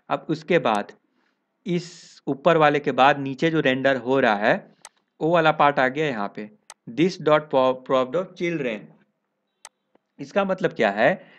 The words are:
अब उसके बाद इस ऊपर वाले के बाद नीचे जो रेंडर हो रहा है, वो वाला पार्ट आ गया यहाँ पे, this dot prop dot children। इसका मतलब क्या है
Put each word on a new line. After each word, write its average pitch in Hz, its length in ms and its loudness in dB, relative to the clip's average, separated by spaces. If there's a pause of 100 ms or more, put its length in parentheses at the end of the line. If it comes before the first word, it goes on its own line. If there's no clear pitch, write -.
अब 147 200 -6
उसके 160 300 -2
बाद 107 320 -2 (760)
इस - 600 -8
ऊपर 139 300 2
वाले 147 220 4
के 143 120 -2
बाद 135 280 4
नीचे 139 300 -4
जो 160 100 0
रेंडर 135 380 0
हो 127 220 0
रहा 120 160 2
है, 120 400 -2 (460)
वो 160 100 0
वाला 160 200 4
पार्ट 147 280 2
आ 131 80 2
गया 147 200 -4
यहाँ 107 280 -6
पे, 107 160 -14 (380)
this 165 320 -2
dot 151 200 4 (140)
prop 131 520 0
dot 160 180 -4
children। 151 540 -6 (1400)
इसका 196 260 -4
मतलब 185 280 -4
क्या 104 180 0
है 123 360 0 (120)